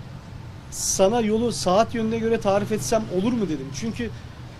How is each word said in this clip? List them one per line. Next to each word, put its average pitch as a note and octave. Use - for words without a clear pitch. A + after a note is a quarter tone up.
"Sana G#3
yolu A3
saat G#3
yönüne A3+
göre A3+
tarif G3+
etsem A3
olur A#3
mu?" A3
dedim. C#3
Çünkü A3+